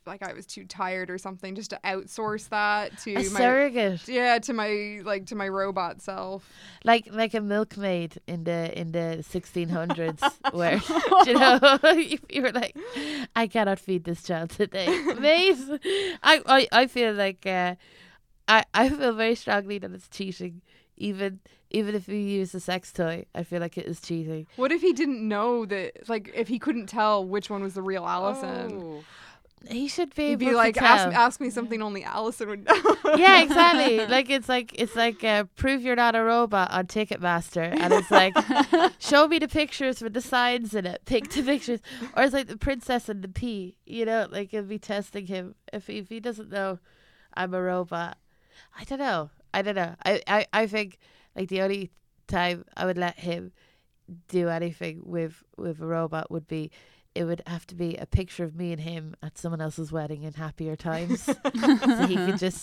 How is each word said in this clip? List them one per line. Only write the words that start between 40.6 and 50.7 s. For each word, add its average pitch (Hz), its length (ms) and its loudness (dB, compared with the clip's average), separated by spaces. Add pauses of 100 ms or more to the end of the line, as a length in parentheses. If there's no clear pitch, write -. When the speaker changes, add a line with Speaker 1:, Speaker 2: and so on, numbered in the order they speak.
Speaker 2:
in 196 120 -2
it. - 200 -8
Pick 247 240 -2
the 269 140 -2
pictures." 247 360 0 (380)
Or 240 60 4
it's 262 100 4
like 269 140 -2
the 220 100 -12
Princess 247 500 -4
and 208 160 -8
the 190 60 -10
Pea, 202 560 -8
you 233 200 -6
know, 220 240 0
like, 202 240 -8
it'll 208 140 -6
be 208 120 -8
testing 202 480 -8
him 185 280 -10 (160)
if, 214 180 -12
if 208 200 -10
he 226 100 -12
doesn't 214 300 -10
know, 190 300 -6 (560)
"I'm 185 180 -4
a 185 80 -2
robot." 175 560 -4 (600)
I - 60 -16
don't 269 160 -8
know. 180 300 -2 (240)
I 196 80 0
don't 202 140 -2
know. 175 200 -4 (100)
I, 202 220 2
I, 208 260 2
I 220 140 2
think, 202 300 -6 (380)